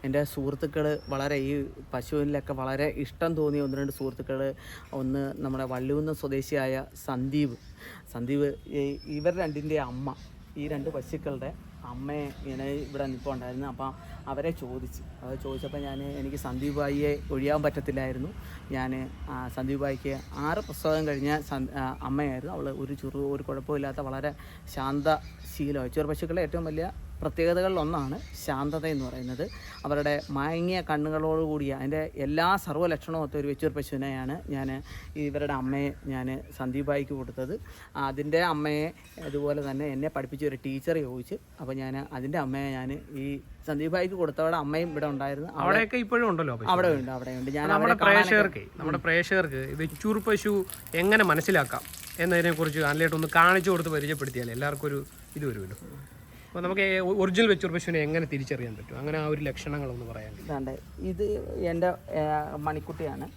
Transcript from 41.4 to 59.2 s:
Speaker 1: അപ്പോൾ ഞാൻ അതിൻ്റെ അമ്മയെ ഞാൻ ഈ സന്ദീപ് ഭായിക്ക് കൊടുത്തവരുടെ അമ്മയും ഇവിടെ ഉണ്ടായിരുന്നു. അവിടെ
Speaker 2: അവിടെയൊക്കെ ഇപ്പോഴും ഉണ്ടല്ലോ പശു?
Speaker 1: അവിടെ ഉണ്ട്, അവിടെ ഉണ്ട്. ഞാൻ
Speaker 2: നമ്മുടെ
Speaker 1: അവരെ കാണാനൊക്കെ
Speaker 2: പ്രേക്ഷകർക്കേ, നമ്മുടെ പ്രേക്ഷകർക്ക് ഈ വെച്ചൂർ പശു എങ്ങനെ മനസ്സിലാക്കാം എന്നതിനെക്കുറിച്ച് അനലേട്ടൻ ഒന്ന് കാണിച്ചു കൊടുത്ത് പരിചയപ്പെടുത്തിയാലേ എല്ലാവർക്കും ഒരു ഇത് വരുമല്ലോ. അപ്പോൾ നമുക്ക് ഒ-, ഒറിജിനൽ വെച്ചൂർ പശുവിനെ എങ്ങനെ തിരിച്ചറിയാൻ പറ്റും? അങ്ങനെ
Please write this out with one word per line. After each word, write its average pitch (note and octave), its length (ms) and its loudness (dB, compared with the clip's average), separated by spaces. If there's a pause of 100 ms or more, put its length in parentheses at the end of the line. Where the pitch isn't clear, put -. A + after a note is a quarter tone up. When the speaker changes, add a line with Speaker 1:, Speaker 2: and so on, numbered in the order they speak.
Speaker 1:
അപ്പോൾ C3 220 -4
ഞാൻ C3 140 -4 (220)
അതിൻ്റെ C#3 280 0
അമ്മയെ C#3 320 0
ഞാൻ C3 140 -4 (320)
ഈ C#3 40 -2 (400)
സന്ദീപ് D#3 280 0
ഭായിക്ക് F#3 260 2
കൊടുത്തവരുടെ D#3+ 420 2
അമ്മയും D#3+ 300 2
ഇവിടെ D3 200 0
ഉണ്ടായിരുന്നു. C#3 360 -2
അവിടെ - 160 -2
Speaker 2:
അവിടെയൊക്കെ A3 400 4
ഇപ്പോഴും A#3+ 260 4
ഉണ്ടല്ലോ D#3 300 2
പശു? A2 120 -2
Speaker 1:
അവിടെ F3+ 240 6
ഉണ്ട്, B2+ 200 -2
അവിടെ B2+ 240 -6
ഉണ്ട്. C3+ 180 -2
ഞാൻ D3+ 140 2
Speaker 2:
നമ്മുടെ G#3 200 8
Speaker 1:
അവരെ G#3+ 80 4
കാണാനൊക്കെ G3+ 280 10
Speaker 2:
പ്രേക്ഷകർക്കേ, G#3 340 6 (160)
നമ്മുടെ D#3+ 260 0
പ്രേക്ഷകർക്ക് E3 560 4 (120)
ഈ - 100 -6
വെച്ചൂർ G#3 360 0 (100)
പശു G#3 240 4 (500)
എങ്ങനെ G#3 280 8
മനസ്സിലാക്കാം D#3 540 4 (380)
എന്നതിനെക്കുറിച്ച് E3 580 4 (100)
അനലേട്ടൻ D#3+ 300 4
ഒന്ന് D#3 180 0
കാണിച്ചു F3+ 340 8
കൊടുത്ത് E3 220 2
പരിചയപ്പെടുത്തിയാലേ C3+ 600 -2
എല്ലാവർക്കും C#3+ 340 -2
ഒരു C#3 80 -2 (380)
ഇത് D3 140 -4
വരുമല്ലോ. G2 260 -6 (680)
അപ്പോൾ F3 180 -6
നമുക്ക് F#3+ 200 2 (240)
ഒ-, G3 120 4
ഒറിജിനൽ F#3+ 300 6
വെച്ചൂർ F3+ 240 4
പശുവിനെ E3 320 2
എങ്ങനെ D#3+ 260 2
തിരിച്ചറിയാൻ B2+ 460 -2
പറ്റും? B2 220 -10
അങ്ങനെ D3+ 200 -2